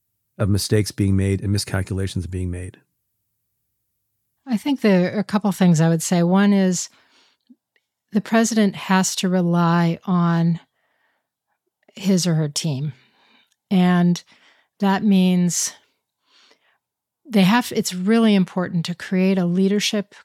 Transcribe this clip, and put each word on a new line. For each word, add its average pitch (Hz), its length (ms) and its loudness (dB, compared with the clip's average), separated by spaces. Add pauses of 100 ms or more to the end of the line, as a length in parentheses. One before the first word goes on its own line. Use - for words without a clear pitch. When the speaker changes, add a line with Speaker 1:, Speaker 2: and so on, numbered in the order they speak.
(380)
Speaker 1:
of 104 100 0
mistakes 101 420 0
being 98 260 -2
made 98 260 0
and 101 100 -4
miscalculations 95 720 -6
being 92 240 -8
made? 90 280 -14 (1700)
Speaker 2:
I 254 100 -2
think 277 240 -2
there 180 340 2
are 208 60 -2
a 190 40 -2
couple 208 280 -2
things 175 280 4
I 165 80 4
would 165 140 0
say. 175 220 0
One 196 280 2
is 185 360 0 (1200)
the 214 80 -2
president 220 540 0
has 190 420 0
to 190 120 -2
rely 170 760 0
on 170 540 0 (1400)
his 190 320 0
or 170 80 0
her 156 140 0
team. 147 440 -4 (800)
And 180 520 2 (580)
that 196 240 0
means 185 720 2 (1500)
they 208 140 2
have, 220 340 2
it's 196 180 -4
really 214 400 2
important 180 520 -2
to 175 80 -8
create 190 440 -2
a 180 60 0
leadership 196 680 -2 (100)